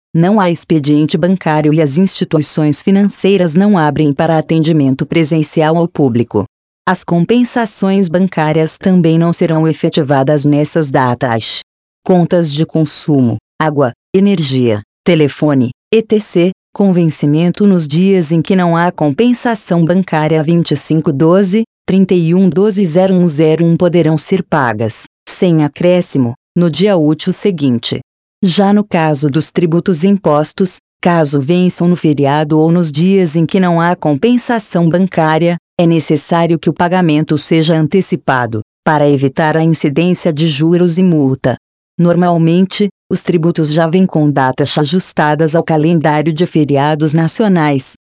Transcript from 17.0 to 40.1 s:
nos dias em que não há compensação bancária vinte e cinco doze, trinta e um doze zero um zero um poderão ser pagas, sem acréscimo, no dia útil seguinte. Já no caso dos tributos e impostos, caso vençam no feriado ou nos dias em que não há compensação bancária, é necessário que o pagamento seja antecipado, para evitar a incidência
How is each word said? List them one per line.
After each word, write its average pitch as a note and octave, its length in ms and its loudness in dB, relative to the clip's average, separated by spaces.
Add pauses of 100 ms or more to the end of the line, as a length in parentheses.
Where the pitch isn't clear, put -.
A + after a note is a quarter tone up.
nos F3+ 220 2
dias F3+ 420 0
em E3 100 0
que F3 140 0
não F3 220 2
há F3 160 0
compensação G3 920 0
bancária D#3 580 0
vinte E3+ 280 0
e D3+ 60 -2
cinco D#3 360 -2
doze, F3+ 520 2 (200)
trinta F#3+ 300 2
e E3+ 200 2
um F#3+ 140 4
doze F#3+ 380 0
zero F#3 280 2
um F3+ 120 2
zero D#3 380 0
um E3+ 120 2
poderão D#3+ 400 2
ser F#3+ 260 -4
pagas, A#2 600 -4 (260)
sem E3 360 0
acréscimo, D#3 680 0 (240)
no F3 140 2
dia F#3+ 260 0
útil D#3 360 0
seguinte. C#3 640 -2 (460)
Já G3 280 2
no G#3 120 2
caso D3+ 460 0
dos D3 200 -2
tributos E3+ 540 -2
e G3 40 4
impostos, F3+ 680 -2 (240)
caso D#3 400 0
vençam F3 480 0
no F3 80 2
feriado D3+ 600 0
ou D#3+ 120 2
nos E3+ 220 0
dias F3 420 0
em E3 120 2
que G3 120 -2
não F3 220 0
há F3 160 0
compensação G#3+ 920 -2
bancária, E3+ 680 0 (220)
é F3 80 2
necessário E3 720 0
que E3 100 -2
o D#3+ 40 -2
pagamento E3 640 0
seja D#3+ 380 0
antecipado, C3+ 840 -2 (240)
para D3 240 2
evitar C#3+ 480 0
a D#3+ 80 0
incidência E3 680 0